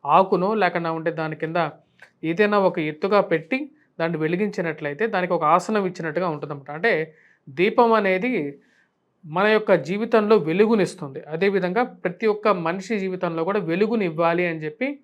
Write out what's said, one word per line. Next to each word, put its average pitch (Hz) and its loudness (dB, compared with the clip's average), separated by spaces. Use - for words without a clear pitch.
ఆకునో 190 2
లేకుండా 175 -2
ఉంటే 165 -4
దాని 156 -4
కింద 160 -4
ఏదైనా 208 2
ఒక 170 0
ఎత్తుగా 190 0
పెట్టి 165 -2
దాన్ని 165 -2
వెలిగించినట్లయితే 165 -4
దానికి 180 -2
ఒక 156 0
ఆసనం 202 0
ఇచ్చినట్టుగా 170 -4
ఉంటుందన్నమాట. 147 -12
అంటే 226 0
దీపం 226 4
అనేది 190 0
మన 190 2
యొక్క 214 4
జీవితంలో 214 2
వెలుగునిస్తుంది. 180 0
అదేవిధంగా 190 0
ప్రతి 190 -2
ఒక్క 208 0
మనిషి 190 -4
జీవితంలో 180 -4
కూడా 208 0
వెలుగుని 208 0
ఇవ్వాలి 170 0
అని 160 -8
చెప్పి 156 -6